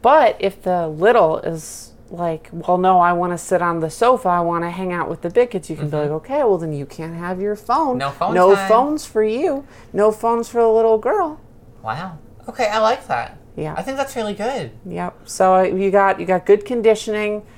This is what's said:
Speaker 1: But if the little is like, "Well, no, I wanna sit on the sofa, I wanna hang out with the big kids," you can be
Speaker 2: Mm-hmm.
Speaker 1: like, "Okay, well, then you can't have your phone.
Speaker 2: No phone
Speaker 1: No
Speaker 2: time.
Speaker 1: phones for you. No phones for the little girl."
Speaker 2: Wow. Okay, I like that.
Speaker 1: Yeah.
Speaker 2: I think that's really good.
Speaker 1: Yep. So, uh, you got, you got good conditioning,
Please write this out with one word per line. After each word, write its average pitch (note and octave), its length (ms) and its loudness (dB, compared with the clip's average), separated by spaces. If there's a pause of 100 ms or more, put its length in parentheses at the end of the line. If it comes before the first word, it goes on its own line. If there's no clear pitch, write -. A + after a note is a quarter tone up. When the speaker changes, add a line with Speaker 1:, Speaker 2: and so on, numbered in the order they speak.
Speaker 1:
But C4 380 4
if F#3+ 220 -4
the F3+ 260 -2
little E3 520 2
is - 520 -10 (180)
like, E3+ 440 -6
"Well, F3 240 -2
no, F#3 240 4
I F3 100 6
wanna F3 260 -2
sit F3 240 -2
on E3+ 200 -2
the D#3+ 80 -4
sofa, A#3 400 0
I F3 100 2
wanna E3+ 320 -2
hang F3+ 220 -6
out F3 160 -4
with - 140 -10
the F3 60 -2
big A#3+ 220 2
kids," - 180 -8
you D#3+ 60 -8
can D3 140 -6
be D3+ 80 -4
Speaker 2:
Mm-hmm. D3 160 -2
Speaker 1:
like, D#3+ 180 -8
"Okay, C#4 120 -2
well, G3+ 140 2
then D#3+ 140 -6
you C#3+ 140 -8
can't E3 300 -14
have F3+ 260 -8
your G#3 160 -4
phone. C4 400 -2
Speaker 2:
No C#3 140 -6
phone E3+ 220 -4
Speaker 1:
No F#3 220 6
Speaker 2:
time. F#3+ 140 -4
Speaker 1:
phones C#4+ 360 2
for - 180 -2
you. C#4 420 -2 (260)
No G#3 220 2
phones A#3 340 -2
for A#3 140 -2
the A3+ 80 4
little A3+ 280 4
girl." D#4 400 -2 (460)
Speaker 2:
Wow. D#3+ 300 -8 (340)
Okay, A3 220 -4
I G#3+ 100 -2
like A3 280 0
that. B2+ 280 -6 (220)
Speaker 1:
Yeah. D#3 180 -6
Speaker 2:
I E3+ 60 -6
think C4+ 160 -8
that's C4+ 180 -4
really G#3+ 200 -4
good. G#3 360 -6 (140)
Speaker 1:
Yep. F3 300 -8 (100)
So, F#3 320 2
uh, F#3+ 60 6
you F#3+ 280 0
got, G3 300 4
you - 40 -6
got F3+ 200 0
good G#3 180 4
conditioning, G#3+ 800 0 (160)